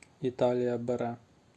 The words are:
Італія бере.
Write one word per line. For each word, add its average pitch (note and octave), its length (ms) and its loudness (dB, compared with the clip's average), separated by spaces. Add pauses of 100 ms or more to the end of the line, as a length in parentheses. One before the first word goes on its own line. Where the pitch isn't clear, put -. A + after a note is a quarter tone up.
(220)
Італія B2 560 2
бере. A#2+ 380 -2 (420)